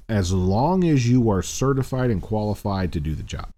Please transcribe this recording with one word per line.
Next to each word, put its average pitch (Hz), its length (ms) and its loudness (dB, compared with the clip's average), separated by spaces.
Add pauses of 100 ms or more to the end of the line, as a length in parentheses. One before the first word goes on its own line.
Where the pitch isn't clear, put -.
as 98 240 0
long 117 540 2
as 135 220 4
you 120 220 4
are 95 140 2
certified 131 640 -2
and 92 120 0
qualified 101 720 -4
to 85 80 -2
do 76 120 -4
the - 100 -6
job. - 340 -10